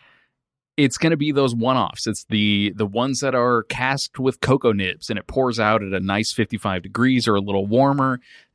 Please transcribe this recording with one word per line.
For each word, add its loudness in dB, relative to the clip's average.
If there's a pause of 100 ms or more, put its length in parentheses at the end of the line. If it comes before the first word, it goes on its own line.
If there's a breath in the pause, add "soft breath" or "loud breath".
(760 soft breath)
it's 2
gonna 2
be -2
those 2
one-offs. -2
It's -6
the, 0
the -2
ones -2
that -2
are 2
casked -4
with -2
cocoa 2
nibs -4
and -6
it -12
pours -2
out 2
at -8
a -2
nice -2
fifty-five -4
degrees 0
or 4
a 2
little -2
warmer. 2 (340 loud breath)